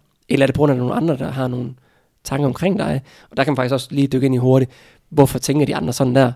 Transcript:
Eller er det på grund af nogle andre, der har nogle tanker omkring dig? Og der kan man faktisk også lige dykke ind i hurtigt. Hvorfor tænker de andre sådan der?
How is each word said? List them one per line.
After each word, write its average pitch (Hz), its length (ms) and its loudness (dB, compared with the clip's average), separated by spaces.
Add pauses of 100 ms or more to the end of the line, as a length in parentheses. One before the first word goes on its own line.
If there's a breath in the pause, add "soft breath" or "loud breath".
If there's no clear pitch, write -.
(300)
Eller 135 140 2
er 135 40 4
det 131 80 -2
på - 40 -2
grund 147 120 4
af 127 60 0
nogle 123 160 -2
andre, 156 240 -2
der 139 140 -6
har 131 160 -4
nogle 123 260 -8 (500)
tanker 143 240 -2
omkring 175 320 -2
dig? 143 220 -4 (300 soft breath)
Og - 60 -20
der 135 60 2
kan 151 80 0
man 135 40 0
faktisk 127 180 -2
også 131 180 -4
lige 139 160 0
dykke 135 180 0
ind 131 100 2
i - 20 2
hurtigt. 127 340 4 (380 soft breath)
Hvorfor 139 300 4
tænker 143 260 0
de - 100 -2
andre 135 180 -4
sådan 127 220 0
der? 131 200 4